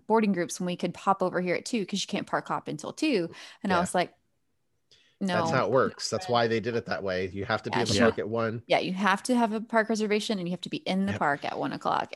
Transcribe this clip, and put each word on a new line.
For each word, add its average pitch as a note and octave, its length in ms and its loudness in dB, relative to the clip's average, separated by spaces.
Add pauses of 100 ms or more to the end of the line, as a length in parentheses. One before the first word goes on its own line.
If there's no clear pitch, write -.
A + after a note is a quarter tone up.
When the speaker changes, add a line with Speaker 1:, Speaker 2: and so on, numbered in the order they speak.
Speaker 1:
boarding A3 240 4
groups E3+ 280 -2
when F3+ 60 -2
we F3 100 -2
could F3 200 -4
hop G3 260 0
over F#3 180 0
here F3+ 160 0
at - 100 -6
two, G#3+ 200 -2
'cause F#3+ 160 -4
you - 60 -6
can't - 180 -4
park - 220 -2
hop - 200 -4
until D3 240 -8
two." G#3 380 0 (340)
And G3 80 0
I F3 60 4
Speaker 2:
Yeah. - 20 4
Speaker 1:
was F#3 140 -2
like, F3 200 0 (1040)
"No." F#3+ 120 0
Speaker 2:
That's E3 180 0
how C3 140 4
it F#2+ 80 0
works. - 380 2
That's A2 180 -4
why A#2 180 4
they A2+ 140 0
did A2+ 160 -2
it A2+ 100 -4
that F2 160 -4
way. F#2+ 300 -2
You G2 140 -6
have G#2+ 160 0
to A#2 80 -6
be G2 100 0
Speaker 1:
Yeah, - 20 2
Speaker 2:
in - 60 0
the G#2+ 60 2
Speaker 1:
she - 0 -
Speaker 2:
park A2+ 240 4
at G#2 100 -4
one. A2+ 380 -2
Speaker 1:
Yeah, - 140 4
you D#3 140 -2
have G3 300 2
to B3+ 120 2
have A3+ 160 2
a A3 80 -4
park A3+ 280 0
reservation, G#3+ 500 0
and F3 100 -4
you F3+ 40 -4
have F3+ 100 -6
to - 80 -12
be D3+ 80 -4
in F#3+ 280 0
the G3+ 60 -2
Speaker 2:
Yep. - 80 -6
Speaker 1:
park D3 240 2
at - 140 -4
one C#3+ 140 -4
o'clock. - 440 0